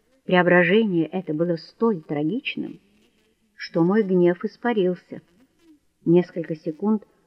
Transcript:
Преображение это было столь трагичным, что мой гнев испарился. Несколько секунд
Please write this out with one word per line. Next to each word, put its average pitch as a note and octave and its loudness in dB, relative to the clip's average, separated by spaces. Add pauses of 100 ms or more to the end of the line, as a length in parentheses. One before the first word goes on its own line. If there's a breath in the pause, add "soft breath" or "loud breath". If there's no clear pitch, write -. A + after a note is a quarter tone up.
(260)
Преображение F3+ 2
это F#3 -8
было E3+ -2
столь G3+ -4
трагичным, D#3+ -6 (760)
что - -2
мой G3+ 2
гнев F3+ 2
испарился. G3+ -4 (840)
Несколько E3+ 0
секунд G3+ -4 (240)